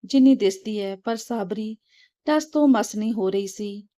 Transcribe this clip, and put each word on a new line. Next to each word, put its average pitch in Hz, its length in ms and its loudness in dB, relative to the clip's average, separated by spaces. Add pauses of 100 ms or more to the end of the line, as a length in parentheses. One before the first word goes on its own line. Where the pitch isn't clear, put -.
ਜਿੰਨੀ 269 300 6
ਦਿਸਦੀ 202 460 -2
ਹੈ।" 196 140 -6
ਪਰ 226 200 -6
ਸਾਬਰੀ 220 640 -8 (480)
ਟਸ 302 200 0
ਤੋਂ 294 220 2
ਮਸ 226 280 2
ਨਹੀਂ 220 180 -4
ਹੋ 190 160 -2
ਰਹੀ 196 180 -4
ਸੀ। 208 400 -12 (100)